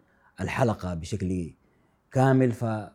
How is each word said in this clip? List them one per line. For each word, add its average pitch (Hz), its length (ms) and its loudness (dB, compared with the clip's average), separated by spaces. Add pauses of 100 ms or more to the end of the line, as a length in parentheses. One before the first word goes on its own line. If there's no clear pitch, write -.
(420)
الحلقة 95 520 0
بشكل 90 600 -4 (580)
كامل، 131 400 4
ف-، 110 440 -4